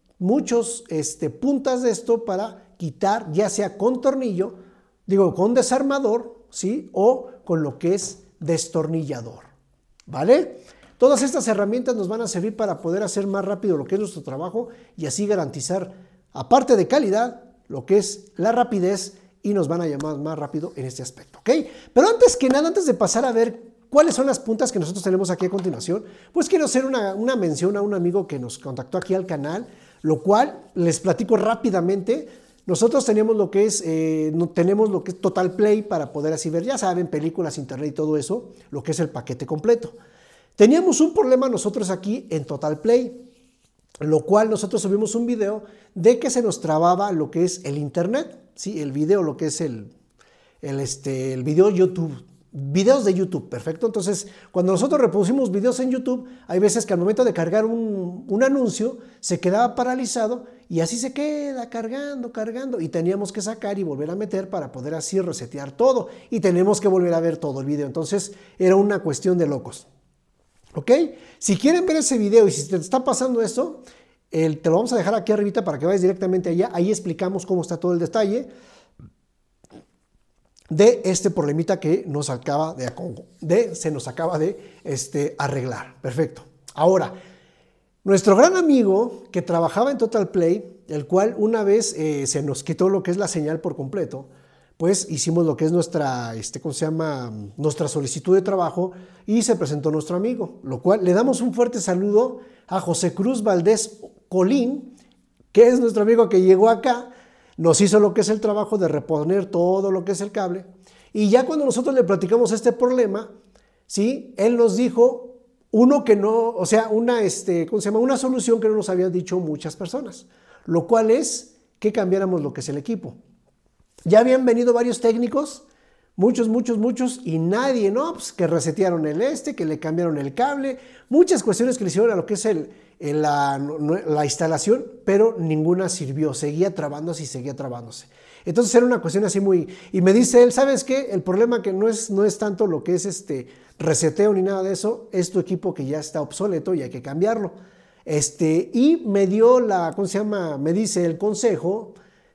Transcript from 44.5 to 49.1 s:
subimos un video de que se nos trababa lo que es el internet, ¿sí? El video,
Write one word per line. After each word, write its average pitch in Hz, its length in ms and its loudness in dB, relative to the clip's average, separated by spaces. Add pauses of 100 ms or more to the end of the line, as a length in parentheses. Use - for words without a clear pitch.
subimos 202 340 -2
un 233 120 -2
video 214 380 -4 (300)
de 220 240 4
que 254 120 -4
se 254 100 -2
nos 220 200 -2
trababa 175 520 2
lo 156 180 -2
que 165 140 0
es 180 200 -4
el 143 140 -6
internet, 175 600 -4 (160)
¿sí? 196 260 -8
El 143 100 -6
video, 156 320 2